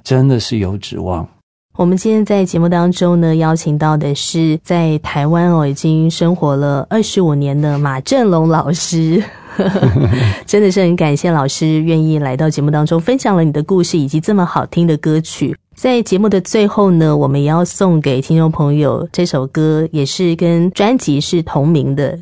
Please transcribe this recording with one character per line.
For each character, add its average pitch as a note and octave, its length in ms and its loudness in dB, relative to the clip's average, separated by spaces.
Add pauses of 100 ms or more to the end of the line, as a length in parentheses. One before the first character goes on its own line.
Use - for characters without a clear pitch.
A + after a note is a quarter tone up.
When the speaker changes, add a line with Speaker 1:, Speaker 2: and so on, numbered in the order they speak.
Speaker 1:
真 C3 240 2
的 B2+ 120 2
是 A2 200 -4
有 G2 180 -2
指 - 220 -12
望。 F2 280 -6 (500)
Speaker 2:
我 F3+ 80 0
们 F#3 120 2
今 A3 140 -2
天 G#3+ 120 2
在 G3 220 0
节 F3 140 -2
目 E3+ 100 2
当 F3 220 2
中 F3 280 0
呢， D#3+ 180 2
邀 D#3+ 180 2
请 D#3 200 -2
到 D#3 220 0
的 D3 160 -2
是 D#3+ 480 -2
在 D#3+ 380 0
台 D3 260 -4
湾 E3+ 260 2
哦， D#3 140 2
已 C#3 80 -2
经 D#3+ 380 0
生 F3 240 0
活 D3 200 0
了 C#3 360 -2
二 A3 100 2
十 G3 200 -2
五 D#3+ 120 2
年 C#3+ 260 0
的 D3 200 0
马 C#3 220 -2
正 B3 280 2
龙 E3 180 2
老 D#3 240 0
师。 E3 520 0 (360)
<laughs> B2+ 840 0
真 G#3 160 2
的 G3 100 4
是 G3 80 0
很 F3 160 2
感 D3+ 200 0
谢 F3+ 140 -2
老 D3 160 0
师 D#3 360 0
愿 D#3+ 200 0
意 D#3 180 0
来 C3 180 -2
到 D#3 120 0
节 D3 120 -2
目 D3 100 0
当 D3+ 140 2
中， E3 140 0
分 B3 200 0
享 G3+ 160 0
了 E3 80 4
你 D#3 80 2
的 D3 100 -2
故 F3+ 220 0
事 E3+ 140 -2
以 C#3 100 0
及 D3+ 100 -2
这 G#3 160 -2
么 F#3+ 120 2
好 D3 200 -2
听 E3+ 220 0
的 D#3 100 2
歌 D#3 220 0
曲。 D3 360 -4 (200)
在 B3 260 0
节 - 160 -2
目 G#3+ 100 2
的 G3 140 0
最 G#3 260 0
后 G3+ 240 2
呢， D#3+ 240 4
我 D3 100 0
们 C#3 160 0
也 C#3+ 60 0
要 E3 160 0
送 F3 380 0
给 C3+ 180 0
听 D#3+ 180 0
众 D#3+ 140 2
朋 D3 240 0
友 C3+ 380 0
这 F3+ 120 0
首 C3+ 220 -2
歌， D#3 460 0
也 C#3+ 120 -2
是 E3+ 300 -2
跟 E3+ 360 2
专 A3+ 260 0
辑 C#3+ 240 -2
是 E3+ 220 -2
同 C#3+ 220 -2
名 C#3 300 0
的， C#3+ 260 -4